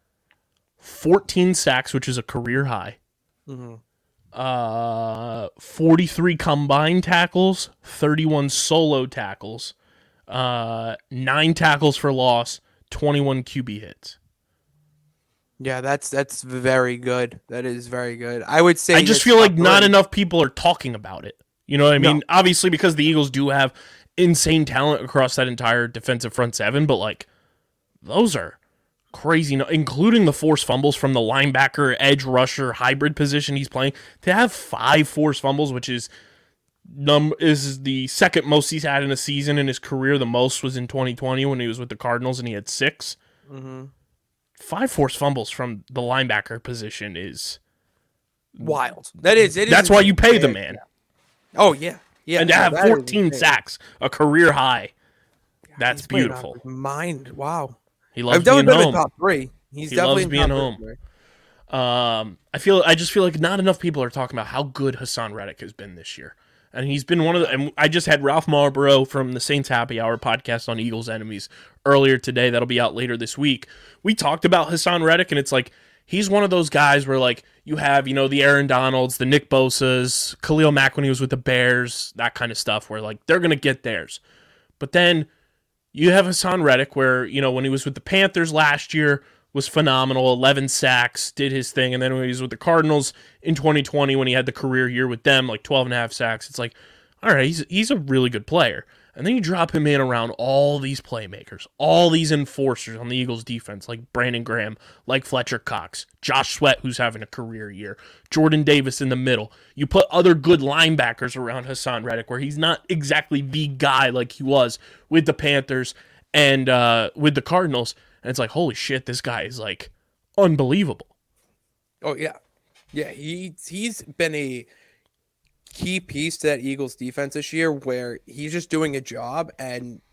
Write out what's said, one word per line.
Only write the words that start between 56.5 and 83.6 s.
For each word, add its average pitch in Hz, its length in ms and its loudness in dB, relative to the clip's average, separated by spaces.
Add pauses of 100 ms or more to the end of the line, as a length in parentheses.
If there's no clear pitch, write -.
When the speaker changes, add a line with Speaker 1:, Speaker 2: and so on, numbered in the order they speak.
Speaker 2:
out - 60 -16
of - 60 -20
his 131 80 -16
mind. 135 580 -8
Wow. 139 480 -8 (360)
Speaker 1:
He 120 100 -8
loves 120 160 6
Speaker 2:
I've 175 60 0
definitely 262 200 8
Speaker 1:
being - 120 8
Speaker 2:
been 170 100 8
in 135 60 2
Speaker 1:
home. 170 100 2
Speaker 2:
top - 140 -6
three. 156 340 -2 (200)
He's 147 200 -12
Speaker 1:
He - 40 -4
Speaker 2:
definitely 175 280 2
Speaker 1:
loves - 0 -
Speaker 2:
in 170 80 -4
Speaker 1:
being 143 160 2
Speaker 2:
top 139 100 0
Speaker 1:
home. 131 200 -4
Speaker 2:
three 110 180 -16 (720)
for - 60 -8
me. 131 40 -2
Speaker 1:
Um, 120 580 -2 (140)
I - 60 -8
feel, 190 260 4
I 165 120 6
just 170 160 -2
feel 202 100 2
like 170 180 2
not 180 200 0
enough 185 200 2
people 151 220 -4
are 123 80 -4
talking 127 260 -8
about 110 120 -8
how 131 160 -4
good 135 320 -4
Hassan 113 400 -8
Reddick 101 260 -14
has 98 100 -16
been 101 220 -20
this 82 240 -18
year. 71 180 -20 (380)
And 127 140 -6
he's 139 160 -4
been 170 200 0
one 170 120 0
of 175 80 0
the, - 60 0
and 139 280 -4
I 151 100 2
just 160 200 0
had 147 160 2
Ralph 139 240 0
Marlboro 139 580 4
from 131 280 -6
the 127 60 -6
Saints 143 300 -2
Happy 120 300 -2
Hour 113 180 -2
podcast 117 500 -6
on 113 120 -6
Eagles 113 300 -6
Enemies 110 380 -10 (380)
earlier 139 320 6
today. 120 320 0
That'll 120 180 0
be 120 120 -2
out 120 140 0
later 120 240 -6
this 113 200 -10
week. 139 300 -2 (360)
We 214 100 2
talked 160 320 -2
about 175 240 2
Hassan 175 340 -2
Reddick, 170 280 2
and 147 80 0
it's 135 120 -4
like, 127 200 -2 (340)
he's 196 240 -2
one 202 140 2
of 196 60 2
those 175 200 0
guys 143 380 4
where, 135 120 0
like, 123 240 0 (220)
you 151 120 -6
have, 139 300 2
you 131 60 -2
know, 135 140 2
the 139 160 2
Aaron 143 240 6
Donalds, 131 500 0
the 127 80 -2
Nick 139 240 2
Bosas, 127 920 0
Khalil 156 300 4
Mack 135 260 2
when 143 60 -2
he 139 60 0
was 131 120 -2
with 127 80 -2
the 135 80 -4
Bears, 123 800 0
that 117 200 -4
kind 117 160 -6
of 107 60 -12
stuff, 107 320 -4
where, 107 120 -10
like, 107 240 -12
they're 170 140 2
gonna 165 160 2
get 135 280 -2